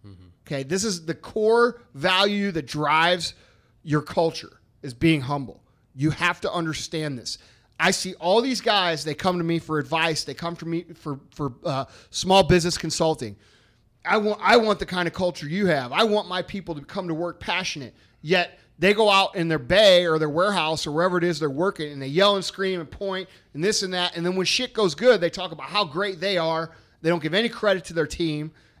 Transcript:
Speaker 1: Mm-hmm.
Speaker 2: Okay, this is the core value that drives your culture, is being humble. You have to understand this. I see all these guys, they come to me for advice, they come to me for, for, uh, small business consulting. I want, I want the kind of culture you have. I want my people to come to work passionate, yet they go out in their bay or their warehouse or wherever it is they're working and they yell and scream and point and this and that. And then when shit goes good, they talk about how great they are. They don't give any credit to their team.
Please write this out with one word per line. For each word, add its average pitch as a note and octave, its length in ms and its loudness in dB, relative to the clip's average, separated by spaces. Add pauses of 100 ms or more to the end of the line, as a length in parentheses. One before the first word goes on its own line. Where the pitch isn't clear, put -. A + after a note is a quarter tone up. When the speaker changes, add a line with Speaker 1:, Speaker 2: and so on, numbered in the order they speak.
Speaker 1:
Mm-hmm. F2+ 180 -20 (220)
Speaker 2:
Okay, C#3 180 -8
this F#3 200 -2
is F3 220 -6
the D#3+ 80 -4
core A#3 640 2 (140)
value G3+ 560 2
that D#3 160 -4
drives D#3+ 680 2 (520)
your D3 180 0
culture, - 580 -2 (220)
is C3 100 -10
being D#3+ 300 2
humble. C#3 400 -6 (320)
You D3 160 0
have F3 320 0
to - 100 -2
understand D#3 680 -4
this. - 200 -12 (400)
I F3 120 4
see - 240 -4
all F#3 260 2
these B3+ 200 -2
guys, F3+ 440 0
they D3+ 100 -4
come F3+ 240 0
to E3+ 60 -2
me E3 140 0
for D#3 200 -4
advice, D#3+ 460 -2
they C#3 100 -10
come E3+ 220 -8
to D#3+ 100 -12
me E3+ 180 -4 (100)
for, C#3+ 240 -10 (160)
for, C#3+ 180 -6 (120)
uh, C3+ 200 -2 (260)
small F#3+ 340 4
business E3+ 340 2
consulting. D#3 580 -2 (680)
I F#3 120 2
want, G#3 260 0
I G3+ 160 6
want G#3+ 200 2
the F#3 80 -8
kind F3+ 220 -2
of E3 60 -10
culture F3 340 -4
you F#3+ 180 0
have. C3+ 260 0
I F#3+ 120 4
want G#3 240 0
my F3+ 140 -4
people F3 340 -8
to C#3+ 60 -12
come F#3 260 -8
to E3 60 -2
work E3 260 -6
passionate, E3+ 540 -6 (280)
yet F3 360 0 (200)
they F#3 160 4
go G#3+ 160 4
out G3 240 4
in E3+ 140 -2
their D#3 100 2
bay F3+ 480 6
or D#3+ 120 2
their D#3 120 0
warehouse D#3+ 560 0
or D3+ 60 -6
wherever F3+ 260 0
it E3+ 60 0
is E3 160 0
they're D3+ 100 0
working D3+ 420 -4
and C#3 100 -12
they C3 40 -8
yell G3 300 4
and F#3 80 -4
scream F#3+ 360 -4
and D3+ 100 -12
point F#3+ 380 -8 (260)
and C#3+ 100 -6
this G#3 180 0
and F#3 120 -6
that. F3+ 220 -2
And E3+ 80 -4
then F3+ 120 0
when F#3 100 0
shit - 260 -2
goes F#3+ 220 0
good, G#3+ 260 4
they E3+ 100 0
talk F3+ 220 -10
about C#3 160 -14
how G3+ 160 0
great F3 360 -4
they F#3+ 180 0
are. D#3+ 340 -2 (300)
They D#3+ 60 0
don't E3+ 140 0
give D#3 120 -4
any A3+ 140 0
credit G3 380 0
to F3 60 -16
their D#3+ 140 -2
team. D#3 460 -4 (280)